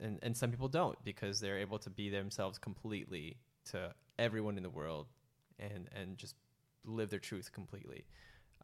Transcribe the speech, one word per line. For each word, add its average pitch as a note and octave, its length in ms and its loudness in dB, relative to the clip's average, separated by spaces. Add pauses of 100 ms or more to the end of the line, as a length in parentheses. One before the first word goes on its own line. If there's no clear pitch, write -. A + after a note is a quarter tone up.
and, G#2+ 220 0
and A#2 140 2
some A#2+ 140 4
people C3 180 2
don't D3+ 360 6
because G2+ 360 0
they're G2 180 4
able G2+ 220 2
to - 100 -6
be G2+ 200 0
themselves G2 480 2
completely F#2 760 -2 (340)
to F2+ 220 0 (260)
everyone G#2+ 380 4
in F#2+ 60 -2
the F2+ 80 -2
world D#2 360 -2 (520)
and, G2+ 360 -6
and F#2+ 240 -6
just - 160 -10 (500)
live A2 260 0
their G#2 80 0
truth - 340 -6
completely. - 520 -8 (600)